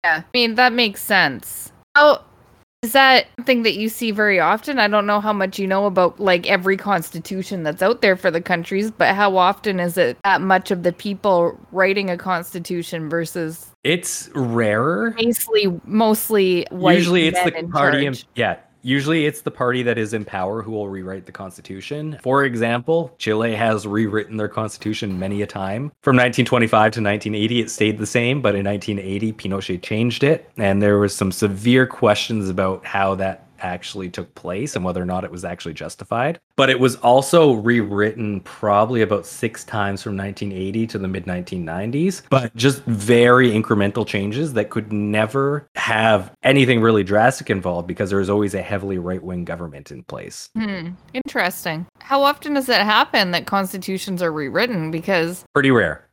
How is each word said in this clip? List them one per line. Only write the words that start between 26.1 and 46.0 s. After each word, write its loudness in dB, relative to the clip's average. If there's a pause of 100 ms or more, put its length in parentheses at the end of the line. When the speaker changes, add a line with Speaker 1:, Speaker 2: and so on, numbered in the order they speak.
Speaker 2:
nineteen 2
twenty-five 4
to -6
nineteen -2
eighty, 0
it -6
stayed 0
the -4
same, 0
but 0
in -2
nineteen -4
eighty, -4
Pinochet -6
changed -2
it, 0
and 2
there 4
was 2
some -2
severe 2
questions 0
about -2
how 0
that -6 (140)
actually -10
took -12
place -8
and -4
whether -4
or -4
not -4
it -10
was -12
actually -10
justified. -6 (180)
But 4
it 2
was 4
also 6
rewritten 0
probably 2
about 0
six -8
times -4
from -6
nineteen -6
eighty -4
to -8
the -4
mid -6
nineteen -6
nineties, -4
but 0
just 2
very 6
incremental 0
changes -4
that -2
could -6
never -2
have 2 (100)